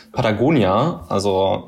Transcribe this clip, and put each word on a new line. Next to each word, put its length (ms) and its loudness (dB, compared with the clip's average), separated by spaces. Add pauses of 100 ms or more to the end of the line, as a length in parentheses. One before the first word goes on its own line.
(120)
Patagonia, 1000 0
also, 580 0